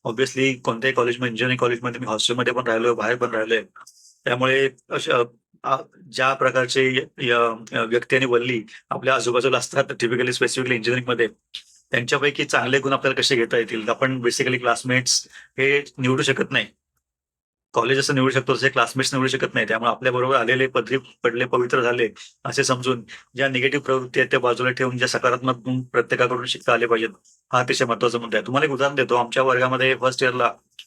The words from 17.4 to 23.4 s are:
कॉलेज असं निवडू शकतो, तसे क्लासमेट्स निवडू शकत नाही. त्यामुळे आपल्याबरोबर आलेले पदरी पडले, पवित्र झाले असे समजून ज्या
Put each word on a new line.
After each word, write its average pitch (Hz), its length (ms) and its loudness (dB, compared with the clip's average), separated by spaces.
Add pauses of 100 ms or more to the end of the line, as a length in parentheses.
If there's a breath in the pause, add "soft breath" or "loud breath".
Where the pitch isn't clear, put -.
कॉलेज 123 260 2
असं 139 160 0
निवडू 131 160 4
शकतो, 131 240 0
तसे 120 140 2
क्लासमेट्स 127 460 0
निवडू 131 140 0
शकत 127 260 -2
नाही. 113 140 0
त्यामुळे 113 220 0
आपल्याबरोबर 127 460 0
आलेले 127 300 2
पदरी 123 300 -2
पडले, 123 480 -2
पवित्र 123 360 0
झाले 120 280 0 (360 loud breath)
असे 131 200 -2
समजून 123 380 -2 (320 loud breath)
ज्या 135 140 0